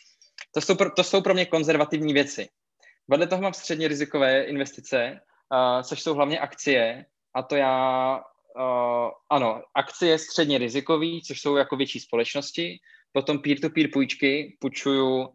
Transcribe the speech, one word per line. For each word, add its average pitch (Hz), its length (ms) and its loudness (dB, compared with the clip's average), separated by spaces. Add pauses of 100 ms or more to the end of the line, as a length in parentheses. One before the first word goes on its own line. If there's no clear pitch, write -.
(540)
To 151 60 0
jsou 185 140 2
pro, 190 160 2
to 180 140 0
jsou 196 160 2
pro 190 140 2
mě 180 120 0
konzervativní 151 680 0
věci. 139 360 0 (600)
Vedle 151 180 4
toho 185 160 -2
mám 190 120 -2
středně 160 340 -4
rizikové 139 540 2
investice, 131 800 -4 (300)
a, 127 320 2
což 143 200 -8
jsou 160 120 0
hlavně 147 240 0
akcie, 127 680 0 (280)
a 131 80 -4
to 147 140 -2
já, 131 580 2 (440)
a, 120 520 0 (200)
ano, 117 320 2 (120)
akcie 160 440 2
středně 147 400 0
rizikový, 151 640 -2
což - 180 -12
jsou 143 160 0
jako 135 200 0
větší 131 240 -4
společnosti, 143 800 -4 (340)
potom 139 260 0
peer-to-peer 147 540 0
půjčky, 139 680 0
půjčuju 131 760 0